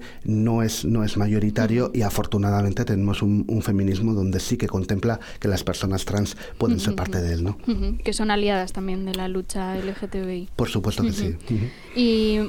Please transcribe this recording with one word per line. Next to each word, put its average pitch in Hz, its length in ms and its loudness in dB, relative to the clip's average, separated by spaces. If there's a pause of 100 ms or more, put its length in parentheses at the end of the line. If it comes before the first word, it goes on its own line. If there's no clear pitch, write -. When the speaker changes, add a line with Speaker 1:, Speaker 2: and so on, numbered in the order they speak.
(240)
Speaker 1:
no 113 400 2
es, 110 220 -2
no 110 180 2
es 107 140 0
mayoritario, 107 680 2
Speaker 2:
Ujú. - 100 -4
Speaker 1:
y 120 40 2
afortunadamente 101 840 2
tenemos 101 360 2
un, 101 260 2
un 113 140 0
feminismo 98 520 2
donde 95 260 2
sí - 180 0
que 107 100 0
contempla 98 520 0 (200)
que - 80 -2
las 95 160 2
personas 95 420 -2
trans 101 320 0 (200)
pueden 196 220 2
ser - 100 0
Speaker 2:
Ujú. 101 80 0
Speaker 1:
parte 92 240 -2
de 85 120 0
él, 82 100 0
¿no? 98 140 -2 (100)
Speaker 2:
Ujú. 226 360 0
Que 214 100 0
son 208 180 0
aliadas 202 420 0
también 190 320 -4
de 190 80 -4
la 185 140 -4
lucha 185 500 -4
L 190 160 -4
G 196 160 -8
T 196 120 -4
B 185 160 -6
I. 180 180 -10
Speaker 1:
Por 120 140 0
supuesto 107 340 0
que 113 80 2
sí. 95 240 -2 (100)
Speaker 2:
Ujú. 120 100 -2
Speaker 1:
Ujú. 104 100 0 (300)
Speaker 2:
Y, 220 540 4